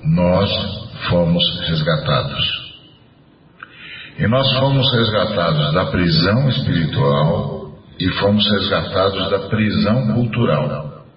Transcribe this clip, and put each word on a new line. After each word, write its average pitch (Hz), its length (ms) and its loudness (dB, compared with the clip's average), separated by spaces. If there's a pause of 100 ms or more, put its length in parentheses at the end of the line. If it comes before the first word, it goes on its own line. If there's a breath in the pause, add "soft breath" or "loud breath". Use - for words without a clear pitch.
Nós 90 440 2 (600)
fomos 87 340 2 (240)
resgatados. 76 960 -2 (1500 loud breath)
E - 100 0
nós 131 220 2 (100)
fomos 135 340 2
resgatados 87 800 0
da 90 140 2
prisão 92 600 2
espiritual 71 1160 0 (340)
e 92 100 0 (100)
fomos 104 320 4
resgatados 95 800 0
da 98 180 0
prisão 107 680 0
cultural. 104 920 -2 (120)